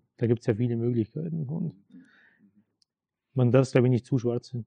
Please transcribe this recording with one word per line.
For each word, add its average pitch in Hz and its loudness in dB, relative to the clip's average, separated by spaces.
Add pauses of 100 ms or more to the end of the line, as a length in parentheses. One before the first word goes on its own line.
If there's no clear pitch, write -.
(160)
da 120 -2
gibt's 117 -2
ja 120 2
viele 120 -2
Möglichkeiten 123 -4
und 165 -6 (1600)
man 123 2
darf's, 131 4
glaub 127 4
ich, 127 4
nicht 120 0
zu 135 0
schwarz 117 -4
sehen. 117 -10